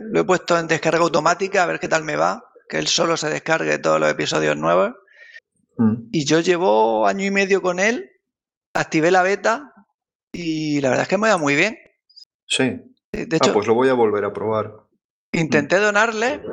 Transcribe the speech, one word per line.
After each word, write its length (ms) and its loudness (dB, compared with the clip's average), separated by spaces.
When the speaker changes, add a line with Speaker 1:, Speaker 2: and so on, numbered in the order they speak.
Speaker 1:
lo 80 0
he 60 2
puesto 340 0
en 80 -6
descarga 320 0
automática 640 0
a 40 0
ver 120 -4
qué 80 -8
tal 160 0
me 140 -6
va, 260 -2
que 120 -6
él 80 -4
solo 280 0
se 140 -4
descargue 480 -2
todos 220 0
los 120 2
episodios 460 -2
nuevos. 340 0
Speaker 2:
Mm. 340 0
Speaker 1:
Y 140 -2
yo 160 2
llevo 680 2
año 180 -2
y 60 -2
medio 300 0
con 180 -2
él, 300 -2
activé 380 0
la 120 6
beta 500 -2
y 480 -4
la 80 0
verdad 140 0
es 60 -6
que 80 0
me 120 0
va 80 4
muy 180 0
bien. 220 0
Speaker 2:
Sí. 180 -2
Speaker 1:
Eh, 120 -8
de 100 -2
Speaker 2:
Ah, 20 4
Speaker 1:
hecho, 160 2
Speaker 2:
pues 140 0
lo 80 4
voy 140 4
a 40 4
volver 320 2
a 80 -4
probar. 400 -4
Speaker 1:
intenté 440 2
Speaker 2:
Mm. 40 0
Speaker 1:
donarle, 580 0